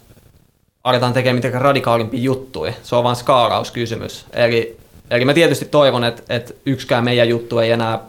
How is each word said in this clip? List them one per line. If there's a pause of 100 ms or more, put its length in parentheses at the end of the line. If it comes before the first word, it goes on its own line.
(840)
aletaan
tekemään
mitenkään
radikaalimpia
juttuja. (100)
Se
on
vaan
skaalauskysymys.
Eli, (340)
eli
mä
tietysti
toivon,
että,
että (120)
yksikään
meidän
juttu
ei
enää